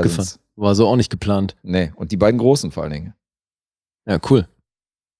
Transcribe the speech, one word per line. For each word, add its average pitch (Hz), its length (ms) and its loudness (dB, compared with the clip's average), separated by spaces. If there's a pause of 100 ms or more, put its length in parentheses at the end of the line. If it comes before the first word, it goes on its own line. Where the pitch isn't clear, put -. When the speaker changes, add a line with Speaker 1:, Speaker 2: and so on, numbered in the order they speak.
Speaker 1:
Pleasance. 87 180 -2 (160)
Speaker 2:
abgefahren. - 40 -20 (160)
War 101 180 0
so 104 140 4
auch 123 80 2
nicht 120 160 0
geplant. 98 500 -2
Speaker 1:
Nee, 90 340 -2
und - 160 -10
die 101 60 -2
beiden 110 220 2
großen 123 320 2
vor - 120 -8
allen 76 100 -8
Dingen. 80 200 -12 (960)
Speaker 2:
Ja, 104 120 -2 (120)
cool. 110 160 4 (720)